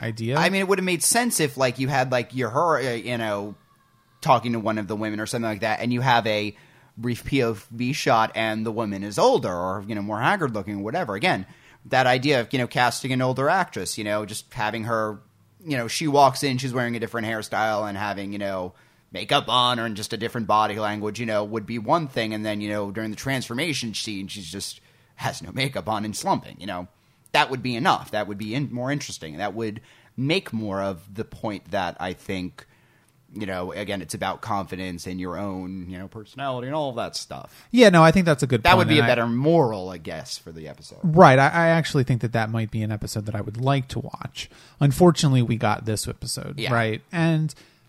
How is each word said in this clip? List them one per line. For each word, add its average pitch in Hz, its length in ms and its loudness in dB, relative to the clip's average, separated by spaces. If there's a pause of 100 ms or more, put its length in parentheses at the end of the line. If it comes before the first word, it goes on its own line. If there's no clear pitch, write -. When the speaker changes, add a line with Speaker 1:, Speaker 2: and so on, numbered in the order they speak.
Speaker 1:
idea. 113 360 -4
Speaker 2:
I 170 140 4
mean, 196 100 0
it 190 60 0
would 190 120 2
have 190 60 -2
made 175 200 0
sense 240 340 2
if, 139 180 0
like, 131 220 0
you 131 80 0
had, 131 240 0
like, 123 240 -2
your, 120 160 -2
her, 151 280 2
uh, 123 160 -2
you 117 220 -4
know, 104 380 -4 (680)
talking 120 340 2
to 113 40 -2
one 107 180 -2
of 101 120 -6
the 107 80 -4
women 107 240 -6
or 110 60 -4
something 117 220 -4
like 104 120 -6
that, 110 200 -2
and 120 120 -2
you 120 80 0
have 120 260 4
a 104 280 -2 (440)
brief 117 260 -6
P 135 180 0
O 117 120 0 (160)
V 123 220 -4
shot 113 420 2
and 110 320 -2
the 113 60 -4
woman 104 300 -4
is 101 160 -6
older 160 360 2
or, 92 320 -4
you 110 80 -8
know, 101 80 -6
more 107 180 -6
haggard 156 320 0
looking 104 280 -6
or - 20 -6
whatever. 117 320 -4
Again, 117 320 -2 (400)
that 127 200 2
idea 127 340 4
of, 110 120 -6
you 135 60 0
know, 120 80 0
casting 123 460 0
an 131 100 0
older 131 260 0
actress, 170 480 -2
you 110 80 -8
know, 104 220 -2
just - 260 -12
having 110 320 -4
her, 110 360 -4 (440)
you 147 120 -4
know, 117 120 -4
she 160 180 -4
walks 139 360 6
in, 131 160 0
she's 131 140 -4
wearing 120 240 -2
a 110 40 -6
different 113 260 -4
hairstyle 107 640 -2
and 101 80 -6
having, 101 360 -6
you 104 60 -8
know, 95 360 -6 (360)
makeup 110 380 -2
on 123 320 4
or 117 60 -4
in 110 80 -6
just 104 180 -8
a 113 40 -6
different 113 300 -4
body 107 320 2
language, 104 400 -4
you 120 80 -6
know, 104 180 0
would 107 220 -6
be 117 120 -6
one 143 300 0
thing. 110 260 -4
And 107 120 -6
then, 104 140 -4
you 104 80 -4
know, 104 220 -4
during 110 200 -6
the 101 60 -8
transformation 131 800 -4
scene, 98 340 -8
she's 87 220 -14
just - 300 -12 (360)
has - 260 -6
no 90 80 -14
makeup 131 380 -4
on 107 160 -2
and 107 120 -6
slumping, 165 440 -4
you 95 60 -12
know. 90 220 -8 (440)
That 147 180 4
would 127 120 -4
be 127 120 -4
enough. 117 360 0
That 104 180 -2
would 104 100 -10
be 107 160 -8
in-, 131 180 -4
more 123 200 -6
interesting. 82 460 -10
That 98 160 -4
would 110 260 -6 (360)
make 156 360 -2
more 104 300 -4
of 98 320 -8
the 110 100 -8
point - 480 -10
that 92 280 -2
I 90 120 -6
think, 90 540 -10 (680)
you 107 120 -10
know, 92 260 -6
again, 98 300 -6
it's 78 100 -12
about 95 300 -6
confidence 92 640 -6
in 92 120 -8
your 90 200 -6
own, 92 500 -8
you 92 100 -12
know, 95 100 -14
personality 127 580 -8
and 143 100 -6
all 147 140 -4
of 117 60 -10
that 95 200 -6
stuff. - 540 -14
Speaker 1:
Yeah, 233 180 10
no, 175 140 10
I 160 100 10
think 185 140 4
that's 151 160 4
a 139 40 0
good 123 160 2
Speaker 2:
That 180 140 8
Speaker 1:
point, - 20 6
Speaker 2:
would 170 100 4
be 151 100 6
Speaker 1:
and 139 40 6
Speaker 2:
a - 20 4
Speaker 1:
I - 40 4
Speaker 2:
better 120 180 4
moral, 120 600 2
I 92 80 -8
guess, 80 400 -10
for - 160 -16
the 80 160 -14
episode. - 340 -18
Speaker 1:
Right. 156 360 10
I, 139 100 6
I 170 200 4
actually 156 360 2
think 123 180 0
that 113 100 -2
that 110 180 0
might 113 200 -2
be 110 120 -2
an 107 100 -2
episode 107 340 -6
that 104 80 -6
I 104 60 -4
would 107 180 -8
like 131 300 0
to 113 120 -6
watch. - 500 -12 (300)
Unfortunately, 143 600 6
we 117 140 2
got 110 300 0
this 107 200 -2
episode, 110 520 -8
Speaker 2:
Yeah. 113 160 0
Speaker 1:
right? 113 260 0 (100)
And, 165 440 2 (340)